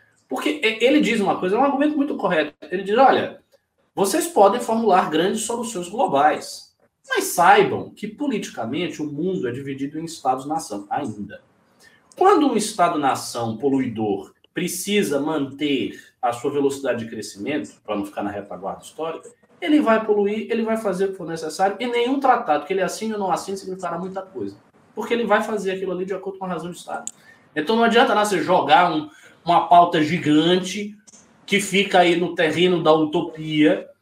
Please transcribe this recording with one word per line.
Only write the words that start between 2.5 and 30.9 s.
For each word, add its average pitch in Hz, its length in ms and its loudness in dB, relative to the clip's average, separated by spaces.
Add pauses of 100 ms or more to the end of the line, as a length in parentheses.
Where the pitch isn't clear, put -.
Ele 190 120 -4
diz: 202 140 -2
olha, - 440 4 (540)
vocês 202 320 0
podem 214 340 4
formular 220 500 2
grandes 190 320 0
soluções 226 460 -6
globais, 151 800 0 (400)
mas 494 160 -2
saibam - 640 4
que - 180 -12
politicamente 170 920 -6
o 143 100 -6
mundo 151 380 -4
é - 20 -4
dividido 139 480 -8
em 165 60 -8
estados-nação 139 840 -6
ainda. 107 500 -8 (720)
Quando 359 320 6
um 247 80 0
estado-nação 135 1040 -2
poluidor 117 760 -2 (180)
precisa 175 640 -2
manter 143 800 -4 (220)
a 143 140 0
sua 143 160 -6
velocidade 135 540 -2
de 110 60 -12
crescimento, 113 720 -8
pra 107 140 -6
não 101 80 -4
ficar - 180 -10
na 101 80 -4
retaguarda 95 540 -10
histórica, - 460 -10 (280)
ele 302 220 2
vai 220 240 2
poluir, 208 460 0
ele 226 120 0
vai 220 140 -2
fazer 196 300 -2
o - 60 0
que - 40 -14
for 165 100 -12
necessário, 165 540 -2
e 247 60 -4
nenhum 240 340 0
tratado 233 460 2
que 190 80 -2
ele 190 80 0
assine 214 320 -4
ou 208 40 -6
não 196 140 -2
assine 196 240 -4
significará 185 420 -8
muita 190 220 -8
coisa, 104 380 -10 (360)
porque 220 200 -4
ele 233 100 0
vai 208 180 4
fazer 196 280 -4
aquilo 185 220 -4
ali 180 120 -4
de 196 80 -6
acordo 190 260 -8
com 190 60 -12
a 185 40 -6
razão 175 220 -8
de 170 60 -14
Estado. - 340 -12 (460)
Então 156 180 0
não 233 100 4
adianta 233 300 4
nada 208 120 2
você 185 160 0
jogar 170 500 4
um, 151 160 -4 (340)
uma 165 240 2
pauta 175 360 6
gigante 170 920 0 (520)